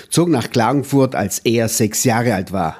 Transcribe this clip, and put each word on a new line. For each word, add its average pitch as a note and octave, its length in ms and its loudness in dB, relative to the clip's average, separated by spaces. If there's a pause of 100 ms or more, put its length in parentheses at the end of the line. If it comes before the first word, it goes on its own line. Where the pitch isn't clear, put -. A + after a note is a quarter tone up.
zogen E3+ 240 2
nach A#2 180 -2
Klagenfurt, C3 640 2
als - 240 -2
er A#2 300 0
sechs - 340 -2
Jahre A#2 320 2
alt F#2 160 -4
war, F2 300 -4